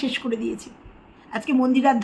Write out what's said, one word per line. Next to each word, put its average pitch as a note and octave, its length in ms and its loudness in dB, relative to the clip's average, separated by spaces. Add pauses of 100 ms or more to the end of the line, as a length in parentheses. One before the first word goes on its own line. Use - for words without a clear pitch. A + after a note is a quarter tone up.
শেষ C4+ 120 -2 (100)
করে A3+ 200 -2
দিয়েছে। - 260 -8 (640)
আজকে - 240 -4
মন্দিরার B3+ 440 4